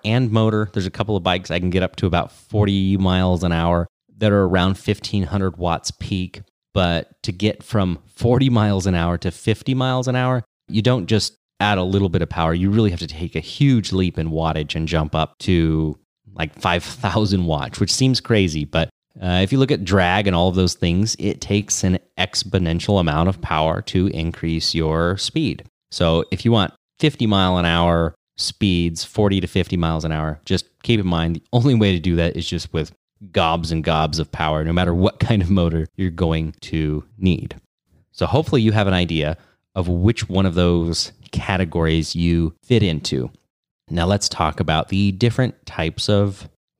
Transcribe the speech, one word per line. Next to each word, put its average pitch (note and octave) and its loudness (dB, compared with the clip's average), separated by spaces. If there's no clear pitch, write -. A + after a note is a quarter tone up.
and A#2 0
motor, G#2+ 2
there's F#2+ -2
a F#2+ -4
couple G#2+ -4
of F2+ -2
bikes F2+ -2
I E2+ -2
can F2+ 0
get F#2 0
up F#2 -4
to - 0
about E2+ 0
forty G2 0
miles F#2 2
an F2 0
hour E2+ 0
that G#2+ 2
are G2+ 4
around F#2 2
fifteen G2+ -2
hundred F#2+ -4
watts F2 -4
peak. - -8
But F2 -2
to G#2+ -6
get G2+ -2
from F#2 -2
forty B2 0
miles G#2 2
an F#2+ 2
hour E2+ 0
to - -4
fifty - -4
miles B2+ -2
an B2+ -2
hour, B2+ 0
you G#2+ 0
don't A2+ 0
just G#2+ 0
add G2+ 2
a F2+ 0
little G2 2
bit E2+ 0
of D#2+ -4
power. E2 0
You F#2 2
really G#2+ 4
have E2+ -6
to E2+ -8
take D#2+ -10
a D#2+ -2
huge B2+ 0
leap F#2 0
in D#2+ -4
wattage D#2 -2
and D#2+ -2
jump D#2 0
up D#2 -2
to, D#2 0
like, D#2 -8
five F2 0
thousand G2 -2
watts, D2 -4
which G2+ 0
seems C3 0
crazy. F2+ 0
But, D2+ -2
uh, F2+ 2
if G2 0
you C3+ 2
look C3 2
at G#2 -2
drag F#2+ 2
and F#2+ 2
all F2 4
of F2+ 0
those F2+ 2
things, F2+ 0
it - -4
takes - -2
an F#2 2
exponential F2+ 0
amount E2 2
of F#2+ -2
power D#2+ 0
to F#2+ 0
increase E2 -4
your E2 0
speed. - -4
So E2 0
if - -6
you A#2 4
want G#2+ 2
fifty D3 0
mile F#2 2
an F2 2
hour E2+ 2
speeds, F2 -2
forty G2 0
to E2+ -4
fifty F#2 -2
miles E2 -2
an D#2+ -4
hour, D#2 -4
just - -2
keep A#2 2
in G2 -2
mind E2 0
the - -10
only B2 4
way G#2 4
to F2+ 0
do F2 0
that E2+ 0
is E2+ -6
just - -8
with D#2 -6
gobs E2 0
and D#2+ -2
gobs D#2+ 0
of D#2 -6
power, D#2 -2
no E2 -2
matter F2 2
what F#2 0
kind - 2
of F2 -2
motor E2 2
you're F#2 -2
going D#2+ -2
to D2+ -4
need. - 0
So - -4
hopefully C3+ 2
you G#2+ 4
have G#2 2
an F#2+ 2
idea D#2+ 0
of F#2 -2
which F2+ 0
one F#2+ 0
of F2+ 0
those E2+ 0
categories E2 -2
you E2+ 0
fit A#2 2
into. D2 -2
Now E2+ 0
let's G2 0
talk D#2 -2
about D#2+ 0
the G2 0
different A2+ -2
types - -4
of G2+ 0